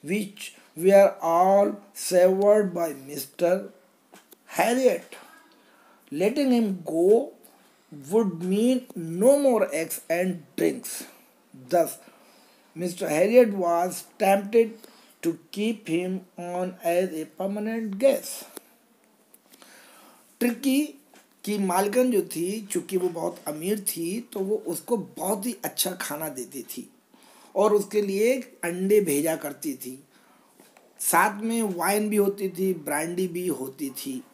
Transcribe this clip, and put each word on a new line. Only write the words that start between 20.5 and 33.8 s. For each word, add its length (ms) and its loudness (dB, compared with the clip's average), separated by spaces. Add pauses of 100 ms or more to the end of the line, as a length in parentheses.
कि 100 -2
मालकिन 520 2
जो 120 2
थी, 480 -6
चूँकि 260 -4
वो 120 0
बहुत 400 -6
अमीर 320 -4
थी, 520 -6
तो 80 -8
वो 160 -2
उसको 400 -6
बहुत 500 -6
ही 180 -6
अच्छा 260 -4
खाना 380 -10
देती 340 -12
थी 280 -16 (680)
और 180 4
उसके 280 0
लिए 380 0
अंडे 600 0
भेजा 360 0
करती 380 -8
थी। 300 -14 (960)
साथ 420 2
में 200 -2
वाइन 460 0
भी 80 0
होती 320 0
थी, 260 -2
ब्रांडी 540 -4
भी 180 -6
होती 440 -6